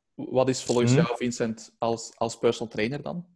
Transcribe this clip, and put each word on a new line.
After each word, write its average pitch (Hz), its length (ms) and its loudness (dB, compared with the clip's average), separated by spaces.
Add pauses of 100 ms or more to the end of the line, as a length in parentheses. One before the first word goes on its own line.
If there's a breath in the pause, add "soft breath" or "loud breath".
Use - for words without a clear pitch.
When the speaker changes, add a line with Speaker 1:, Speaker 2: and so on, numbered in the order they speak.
(160)
Speaker 1:
dan. - 180 -10
Wat 127 160 2
is 127 140 -2
volgens 120 320 4
Speaker 2:
Mhm. 151 100 6
Speaker 1:
jou, - 120 -4
Vincent, 120 600 -6
als, 117 400 -4
als 117 200 -4
personal 117 360 0
trainer 127 280 -4
dan? 175 240 -10 (100)